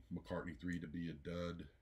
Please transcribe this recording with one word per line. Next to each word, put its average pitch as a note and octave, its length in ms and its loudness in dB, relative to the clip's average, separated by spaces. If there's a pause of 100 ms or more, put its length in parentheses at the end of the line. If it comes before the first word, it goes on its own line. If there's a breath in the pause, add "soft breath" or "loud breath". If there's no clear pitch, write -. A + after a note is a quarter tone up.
(120)
McCartney F2 480 0
three F2 200 2
to D#2+ 80 -2
be E2 240 2
a - 20 -2
dud E2+ 540 0 (140)